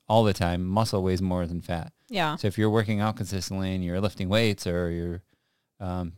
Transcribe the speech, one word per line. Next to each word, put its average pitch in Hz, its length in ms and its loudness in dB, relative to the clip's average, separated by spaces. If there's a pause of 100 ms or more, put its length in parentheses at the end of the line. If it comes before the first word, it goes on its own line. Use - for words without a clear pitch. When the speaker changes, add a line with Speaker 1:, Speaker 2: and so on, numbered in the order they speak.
Speaker 1:
all 110 160 6
the 101 100 4
time, 87 320 0
muscle 101 380 0
weighs 92 180 2
more 90 240 0
than 85 160 -6
fat. 82 320 -6 (160)
Speaker 2:
Yeah. 165 280 0
Speaker 1:
So - 100 0
if 98 100 -2
you're 107 120 4
working 107 300 2
out 107 180 0
consistently 95 580 -4
and 92 80 -2
you're 90 180 -2
lifting 101 280 -2
weights 107 380 2
or 87 240 0
you're, 85 300 -4 (600)
um, 90 360 -6